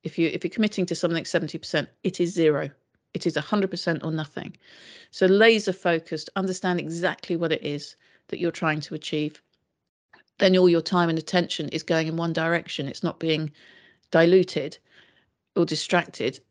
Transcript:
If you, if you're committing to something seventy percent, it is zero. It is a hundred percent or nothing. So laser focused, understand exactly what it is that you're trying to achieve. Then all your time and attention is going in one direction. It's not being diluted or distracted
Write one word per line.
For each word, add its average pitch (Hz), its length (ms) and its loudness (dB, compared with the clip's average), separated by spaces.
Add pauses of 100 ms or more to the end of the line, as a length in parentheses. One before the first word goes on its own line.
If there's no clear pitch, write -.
If - 160 -10
you, 165 100 2
if - 160 -6
you're 165 60 -2
committing 208 360 -2
to 170 80 -4
something 165 300 -2
seventy - 320 -4
percent, - 320 -4 (140)
it 185 180 -4
is 180 140 0
zero. 151 340 2 (460)
It 160 120 -4
is 156 100 -2
a 147 40 -2
hundred 190 300 -2
percent 175 340 -4
or 160 80 -4
nothing. - 440 -8 (540)
So - 160 2
laser 208 460 6
focused, 165 640 -4
understand 185 420 -2
exactly 170 560 -4
what 165 160 -2
it - 140 -4
is 147 320 -8 (320)
that - 100 -8
you're 170 140 -2
trying 151 300 -2
to - 120 -12
achieve. 151 480 -6 (960)
Then 190 180 6
all 180 120 8
your 170 140 4
time 175 260 2
and 160 100 0
attention 160 520 -2
is 160 120 -6
going 160 240 0
in 160 100 -4
one 165 160 -2
direction. 160 540 -2
It's - 160 -10
not 214 160 -2
being 156 320 -2 (600)
diluted 170 680 4 (800)
or 175 80 2
distracted 151 720 -2 (120)